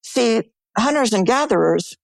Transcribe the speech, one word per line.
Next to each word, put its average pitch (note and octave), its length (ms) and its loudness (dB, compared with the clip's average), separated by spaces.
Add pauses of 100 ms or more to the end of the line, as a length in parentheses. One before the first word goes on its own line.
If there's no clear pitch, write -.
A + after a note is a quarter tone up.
see, A3+ 420 0 (340)
hunters C4 340 0
and F#3+ 140 0
gatherers F3 800 0